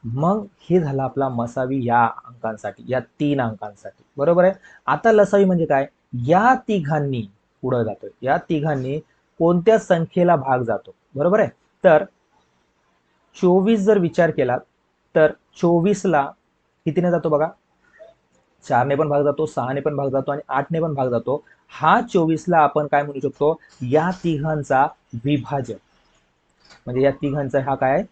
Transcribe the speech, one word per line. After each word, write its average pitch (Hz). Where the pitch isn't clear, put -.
मग 160
हे 175
झालं 139
आपला 135
मसावी 127
या 117
अंकांसाठी, 110
या 123
तीन 143
अंकांसाठी, 107
बरोबर 170
आहे. 190
आता 151
लसावी 202
म्हणजे 180
काय? 139
या 180
तिघांनी 147
पुढं 127
जातोय, 104
या 131
तिघांनी 147
कोणत्या 175
संख्येला 175
भाग 131
जातो, 110
बरोबर 175
आहे. 165
तर 156
चोवीस 190
जर 208
विचार 175
केला 127
तर 156
चोवीसला 170
कितीने 175
जातो 170
बघा? 151
चारने 135
पण 151
भाग 143
जातो, 147
सहाने 135
पण 147
भाग 139
जातो 135
आणि 143
आठने 147
पण 160
भाग 131
जातो. 123
हा 170
चोवीसला 165
आपण 147
काय 143
म्हणू 143
शकतो? 147
या 147
तिघांचा 151
विभाजक, 131
म्हणजे 123
या 139
तिघांचा 139
हा 135
काय? 135